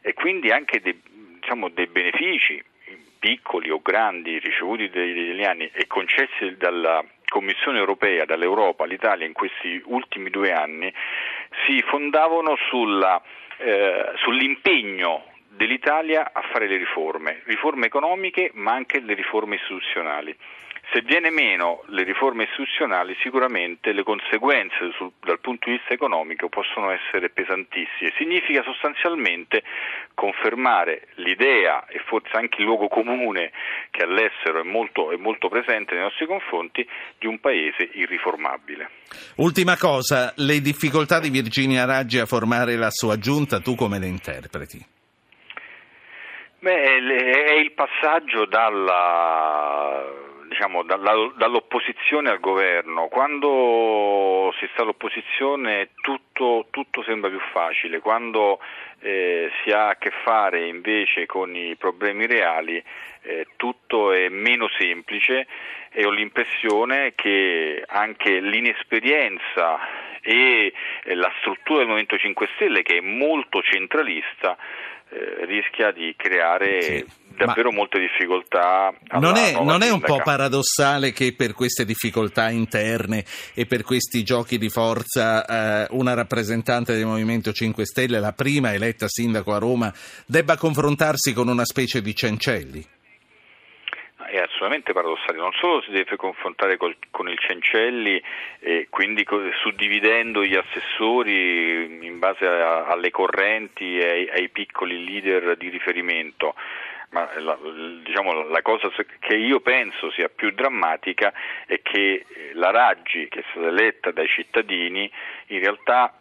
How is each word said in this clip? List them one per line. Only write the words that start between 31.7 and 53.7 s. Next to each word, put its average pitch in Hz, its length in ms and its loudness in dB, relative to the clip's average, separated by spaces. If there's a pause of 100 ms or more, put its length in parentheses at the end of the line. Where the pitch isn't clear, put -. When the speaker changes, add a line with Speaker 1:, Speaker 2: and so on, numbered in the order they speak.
Speaker 1:
e - 220 -12
forse - 260 -4
anche 117 240 -2
il 104 60 0
luogo 104 240 2
comune 113 640 -2 (400)
che - 100 -4
all'estero 87 600 2
è - 20 -4
molto, 98 480 -2
è 90 60 0
molto 110 300 -2
presente 110 460 0
nei 90 120 0
nostri 156 200 -4
confronti, 120 580 -4 (360)
di 110 80 -6
un 110 120 -6
paese 87 540 0
irriformabile. 76 960 -4 (460)
Speaker 2:
Ultima 175 420 4
cosa, 131 600 4
le 147 220 4
difficoltà 147 600 2
di 156 100 0
Virginia 131 560 2
Raggi 127 320 0
a 113 80 4
formare 120 520 2
la 113 120 2
sua 107 300 2
giunta, 139 400 2
tu 127 160 0
come 101 240 0
le 92 80 -4
interpreti? 80 760 -10 (1800)
Speaker 1:
Beh, 180 200 2
è, 131 640 4
è 151 80 6
il 151 180 4
passaggio 147 760 0
dalla, 85 1600 2 (460)
diciamo, 92 340 -2
dalla, 101 540 2
dall'opposizione 120 920 0
al 92 120 0
governo. 87 640 2
Quando 113 1500 2